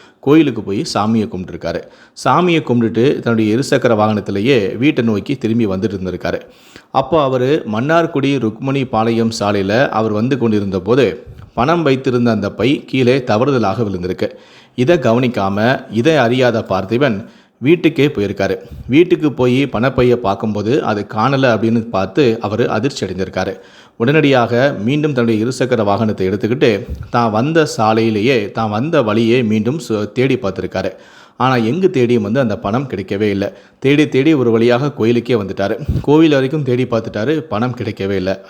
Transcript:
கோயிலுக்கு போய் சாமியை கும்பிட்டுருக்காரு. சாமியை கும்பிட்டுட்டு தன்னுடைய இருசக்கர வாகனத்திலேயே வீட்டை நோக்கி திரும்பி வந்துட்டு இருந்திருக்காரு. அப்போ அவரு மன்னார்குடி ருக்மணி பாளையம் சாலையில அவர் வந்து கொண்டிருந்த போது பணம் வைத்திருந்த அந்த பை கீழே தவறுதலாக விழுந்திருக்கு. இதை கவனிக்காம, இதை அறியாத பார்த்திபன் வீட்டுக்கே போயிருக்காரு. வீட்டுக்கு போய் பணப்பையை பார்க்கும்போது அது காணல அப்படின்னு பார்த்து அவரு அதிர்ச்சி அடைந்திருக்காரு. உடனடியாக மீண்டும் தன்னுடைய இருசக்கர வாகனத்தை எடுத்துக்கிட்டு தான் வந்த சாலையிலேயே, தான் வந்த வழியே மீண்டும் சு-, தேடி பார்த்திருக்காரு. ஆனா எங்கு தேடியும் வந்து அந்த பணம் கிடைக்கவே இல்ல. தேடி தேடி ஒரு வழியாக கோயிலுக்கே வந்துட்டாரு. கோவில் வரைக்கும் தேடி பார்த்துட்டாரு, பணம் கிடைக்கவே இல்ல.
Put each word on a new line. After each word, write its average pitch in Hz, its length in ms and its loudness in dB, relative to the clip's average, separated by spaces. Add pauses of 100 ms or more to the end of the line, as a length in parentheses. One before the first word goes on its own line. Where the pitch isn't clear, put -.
(200)
கோயிலுக்கு 139 420 2
போய் 98 200 -4 (120)
சாமியை 107 340 2
கும்பிட்டுருக்காரு. 85 540 -8 (420)
சாமியை 160 380 2
கும்பிட்டுட்டு 120 560 0
தன்னுடைய 110 380 0
இருசக்கர 131 380 2
வாகனத்திலேயே 107 800 0
வீட்டை 135 280 0
நோக்கி 110 300 -2
திரும்பி 117 320 0
வந்துட்டு 95 280 -2
இருந்திருக்காரு. 90 460 -4 (500)
அப்போ 143 320 0
அவரு 131 400 0 (100)
மன்னார்குடி 139 680 0
ருக்மணி 131 500 -2
பாளையம் 113 520 0
சாலையில 104 480 0
அவர் 110 240 -2
வந்து 123 260 0
கொண்டிருந்த 101 420 0
போது 104 460 0 (280)
பணம் 160 280 0
வைத்திருந்த 131 480 0
அந்த 101 220 -2
பை 127 320 -2
கீழே 131 340 2
தவறுதலாக 117 640 0
விழுந்திருக்கு. 90 480 -4 (440)
இதை 139 220 2
கவனிக்காம, 117 960 0
இதை 123 260 0
அறியாத 120 520 2
பார்த்திபன் 101 580 -2 (360)
வீட்டுக்கே 156 440 2
போயிருக்காரு. 98 500 -2 (300)
வீட்டுக்கு 151 460 2
போய் 127 340 0
பணப்பையை 127 460 2
பார்க்கும்போது 107 680 -2
அது 104 320 -2
காணல 127 420 2
அப்படின்னு 113 320 0
பார்த்து 113 520 0
அவரு 107 300 -2
அதிர்ச்சி 110 360 -4
அடைந்திருக்காரு. 92 500 -4 (400)
உடனடியாக 131 800 2 (100)
மீண்டும் 147 280 0
தன்னுடைய 117 320 0
இருசக்கர 123 400 0
வாகனத்தை 101 440 0
எடுத்துக்கிட்டு 107 580 0 (240)
தான் 117 200 2
வந்த 151 360 0 (100)
சாலையிலேயே, 110 760 2
தான் 110 200 -4
வந்த 113 320 0
வழியே 113 400 2
மீண்டும் 110 460 0
சு-, 104 240 -4
தேடி 127 240 0
பார்த்திருக்காரு. 92 560 -6 (440)
ஆனா 127 200 2
எங்கு 123 340 0
தேடியும் 120 320 2
வந்து 120 180 -2
அந்த 107 180 -2
பணம் 123 300 -4
கிடைக்கவே 98 320 -6
இல்ல. 101 320 -2 (260)
தேடி 147 300 2
தேடி 143 260 2
ஒரு 123 160 2
வழியாக 120 420 2
கோயிலுக்கே 117 420 0
வந்துட்டாரு. 101 440 -2 (240)
கோவில் 156 300 4
வரைக்கும் 135 300 0
தேடி 127 220 0
பார்த்துட்டாரு, 113 540 -4
பணம் 117 380 -4
கிடைக்கவே 101 340 -6
இல்ல. 95 400 -2